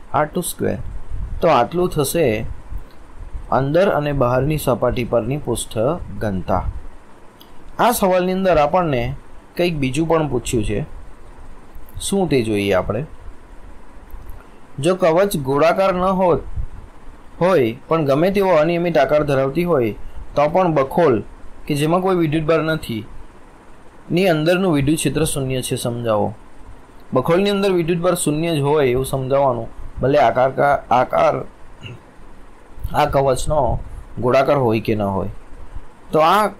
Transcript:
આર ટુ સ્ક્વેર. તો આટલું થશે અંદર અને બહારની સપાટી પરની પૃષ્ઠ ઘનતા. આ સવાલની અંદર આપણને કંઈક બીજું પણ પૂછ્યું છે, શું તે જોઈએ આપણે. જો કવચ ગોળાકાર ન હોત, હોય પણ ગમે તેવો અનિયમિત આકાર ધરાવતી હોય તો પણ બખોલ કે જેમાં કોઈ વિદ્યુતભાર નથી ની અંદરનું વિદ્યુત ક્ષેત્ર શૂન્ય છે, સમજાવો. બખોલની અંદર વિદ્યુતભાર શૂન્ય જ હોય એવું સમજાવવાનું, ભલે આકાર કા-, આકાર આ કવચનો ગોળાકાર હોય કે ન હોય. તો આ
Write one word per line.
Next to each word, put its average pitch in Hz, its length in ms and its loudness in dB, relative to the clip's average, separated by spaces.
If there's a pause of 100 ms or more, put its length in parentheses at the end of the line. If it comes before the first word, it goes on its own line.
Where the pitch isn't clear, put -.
(120)
આર 151 140 2
ટુ 175 140 -4
સ્ક્વેર. 98 380 -2 (640)
તો 170 80 4
આટલું 156 400 2
થશે 135 560 0 (1080)
અંદર 143 380 2
અને 147 240 0
બહારની 135 460 2
સપાટી 123 460 0
પરની 120 320 0
પૃષ્ઠ 117 420 -4 (400)
ઘનતા. 95 460 -2 (1120)
આ 220 120 4
સવાલની 185 420 2
અંદર 185 260 2
આપણને 147 560 2 (420)
કંઈક 175 180 2
બીજું 143 340 0
પણ 160 200 2
પૂછ્યું 120 360 0
છે, 107 220 -2 (1120)
શું 190 280 0
તે 135 140 2
જોઈએ 101 300 0
આપણે. 92 320 0 (1700)
જો 165 160 2
કવચ 185 420 4
ગોળાકાર 160 580 2
ન 180 60 -2
હોત, 185 420 2 (960)
હોય 143 360 2 (120)
પણ 160 160 2
ગમે 147 260 4
તેવો 196 260 2
અનિયમિત 170 420 2
આકાર 151 240 4
ધરાવતી 139 420 0
હોય 123 300 2 (400)
તો 147 140 2
પણ 175 260 2
બખોલ 135 480 4 (440)
કે 156 80 -2
જેમાં 156 260 2
કોઈ 185 160 2
વિદ્યુતભાર 160 460 2
નથી 156 440 -4 (1040)
ની 185 180 4
અંદરનું 170 460 2
વિદ્યુત 143 240 2
ક્ષેત્ર 147 260 0
શૂન્ય 131 380 -2
છે, 127 140 -4
સમજાવો. 113 580 -2 (800)
બખોલની 180 380 2
અંદર 196 220 2
વિદ્યુતભાર 175 420 0
શૂન્ય 160 420 0
જ 143 40 0
હોય 143 260 4
એવું 127 200 2
સમજાવવાનું, 131 640 0 (320)
ભલે 135 180 4
આકાર 127 320 4
કા-, 135 400 2
આકાર 135 540 2 (1500)
આ 143 120 4
કવચનો 139 720 0 (420)
ગોળાકાર 135 360 4
હોય 117 240 2
કે 107 140 -2
ન 107 80 0
હોય. 98 260 -2 (840)
તો 156 80 4
આ 190 280 4 (120)